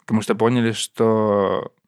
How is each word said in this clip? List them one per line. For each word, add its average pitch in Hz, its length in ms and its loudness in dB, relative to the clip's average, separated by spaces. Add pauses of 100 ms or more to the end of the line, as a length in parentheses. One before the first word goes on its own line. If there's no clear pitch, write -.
потому 107 200 -2
что 107 140 -2
поняли, 113 380 0
что 104 1000 0 (160)